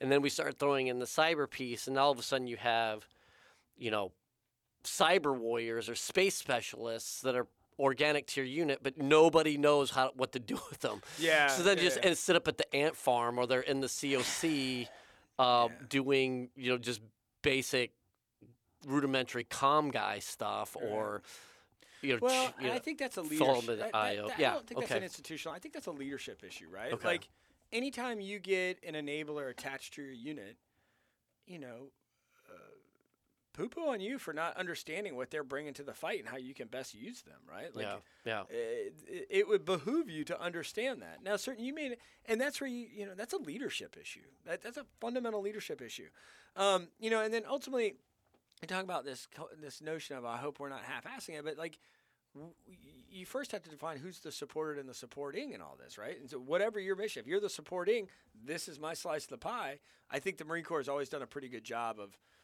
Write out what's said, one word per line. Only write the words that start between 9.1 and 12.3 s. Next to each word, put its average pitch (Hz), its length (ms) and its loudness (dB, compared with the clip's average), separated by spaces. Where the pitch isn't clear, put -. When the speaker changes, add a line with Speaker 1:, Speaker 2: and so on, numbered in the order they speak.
Speaker 1:
knows 143 340 6
how, 131 240 4
what 131 180 -2
to 131 60 -2
do 117 260 -4
<laughs> - 60 -14
with - 100 -14
them. 107 220 -2
Speaker 2:
Yeah, 156 300 8
Speaker 1:
So 135 140 4
then 185 160 8
Speaker 2:
yeah, 170 40 4
Speaker 1:
just 170 140 6
Speaker 2:
yeah. 190 120 6
Speaker 1:
and 165 100 4
sit 175 180 6